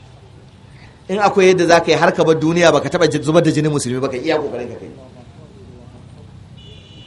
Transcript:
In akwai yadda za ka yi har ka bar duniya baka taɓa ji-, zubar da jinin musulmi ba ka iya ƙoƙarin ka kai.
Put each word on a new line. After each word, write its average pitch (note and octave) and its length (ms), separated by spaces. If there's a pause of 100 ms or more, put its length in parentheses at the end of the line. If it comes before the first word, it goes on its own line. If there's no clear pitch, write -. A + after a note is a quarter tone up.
(1080)
In F#3+ 120
akwai F#3+ 340
yadda E3+ 140
za E3+ 140
ka E3+ 100
yi D3 60
har E3+ 140
ka F3+ 120
bar D#3+ 120
duniya D#3+ 380
baka C#3 160
taɓa F3 180
ji-, D3+ 140
zubar D#3 220
da D#3 80
jinin D3+ 200
musulmi C3 300
ba C3+ 80
ka C3 80
iya D3+ 240
ƙoƙarin B2 320
ka - 80
kai. F2+ 80 (2250)